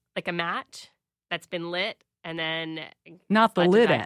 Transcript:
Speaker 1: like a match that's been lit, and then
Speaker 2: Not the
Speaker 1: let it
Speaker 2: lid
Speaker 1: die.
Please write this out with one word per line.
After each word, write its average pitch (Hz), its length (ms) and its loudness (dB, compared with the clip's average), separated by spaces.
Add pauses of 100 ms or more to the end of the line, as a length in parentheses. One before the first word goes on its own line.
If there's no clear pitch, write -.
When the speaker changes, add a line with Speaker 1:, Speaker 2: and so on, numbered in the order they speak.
(160)
Speaker 1:
like 180 100 -8
a 180 60 -4
match 175 560 -8 (420)
that's 170 160 -8
been 170 240 -8
lit, 185 320 -6 (220)
and 165 140 -8
then 160 420 -6 (480)
Speaker 2:
Not 220 260 4
the 185 80 2
Speaker 1:
let 175 40 4
it 180 40 6
Speaker 2:
lid 220 180 6
Speaker 1:
die. 170 60 4 (120)